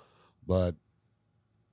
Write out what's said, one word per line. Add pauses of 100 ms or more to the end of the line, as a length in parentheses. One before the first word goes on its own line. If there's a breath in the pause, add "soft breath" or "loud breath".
(440 soft breath)
But, (1000)